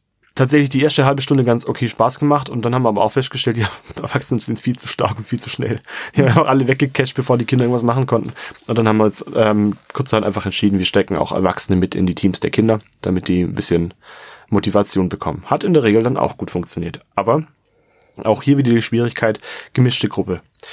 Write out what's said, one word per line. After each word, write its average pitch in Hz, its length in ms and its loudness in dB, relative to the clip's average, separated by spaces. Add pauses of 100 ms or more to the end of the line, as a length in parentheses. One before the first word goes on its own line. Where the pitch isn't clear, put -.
(340)
tatsächlich 139 340 2
die 131 140 0
erste 147 240 2
halbe 139 160 2
Stunde 135 220 2
ganz 120 220 0
okay 123 220 -4
Spaß 113 300 0
gemacht 147 320 0
und 123 120 -6
dann 120 120 -2
haben 127 80 0
wir 117 80 4
aber 101 120 0
auch 110 100 2
festgestellt, 131 440 -2
<laughs> - 400 -6
die - 60 -8
Erwachsenen 131 360 -4
sind 113 200 -6
viel 127 180 -2
zu - 100 -14
stark - 300 -4
und 113 100 -12
viel 117 140 -4
zu - 80 -10
schnell. 123 320 -4 (340)
Die - 60 4
haben 135 80 4
einfach 143 180 4
alle 135 220 2
weggecatcht, 131 460 0
bevor 127 240 0
die 120 80 -2
Kinder 127 180 2
irgendwas 120 180 0
machen 120 220 0
konnten. 123 280 -2 (340)
Und 113 100 -2
dann 113 100 2
haben 107 120 4
wir 107 60 6
uns, 104 200 0 (100)
ähm, 104 440 2 (160)
kurzerhand 110 320 0
einfach 101 180 -4
entschieden, 98 340 0
wir 90 60 0
stecken 95 320 0
auch - 160 0
Erwachsene 95 460 0
mit 92 160 0
in 92 100 0
die 87 100 0
Teams 95 260 0
der - 100 -2
Kinder, 110 300 2 (200)
damit 92 280 -2
die 90 160 2
ein - 100 -4
bisschen 85 400 -2 (540)
Motivation 98 600 0
bekommen. - 380 -6
Hat - 180 -2
in 180 100 2
der 147 80 6
Regel 110 200 4
dann 123 140 0
auch - 200 -2
gut - 140 -8
funktioniert. 87 500 -6 (140)
Aber 117 320 0 (760)
auch 110 200 0
hier 139 160 4
wieder 131 140 2
die 117 100 4
Schwierigkeit, 117 560 -2 (340)
gemischte 123 360 2
Gruppe. 95 320 -4 (320)